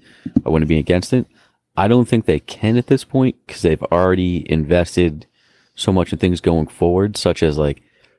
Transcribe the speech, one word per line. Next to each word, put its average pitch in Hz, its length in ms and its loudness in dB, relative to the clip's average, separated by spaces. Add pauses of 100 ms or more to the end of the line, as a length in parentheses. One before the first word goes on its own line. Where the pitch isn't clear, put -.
(460)
I - 40 -4
wouldn't 78 200 2
be 80 80 4
against 90 340 0
it. 127 140 0 (500)
I 98 120 0
don't 120 200 2
think 113 180 0
they 76 140 0
can - 380 -2
at 120 100 -2
this 135 160 0
point 131 320 0 (120)
'cause - 160 -16
they've 80 200 0
already 90 680 0
invested 80 760 0 (480)
so - 180 -2
much 92 220 0
in 78 60 -8
things 90 220 0
going 82 260 0
forward, 92 500 0
such - 240 -2
as, 76 160 0
like, 73 240 -2 (380)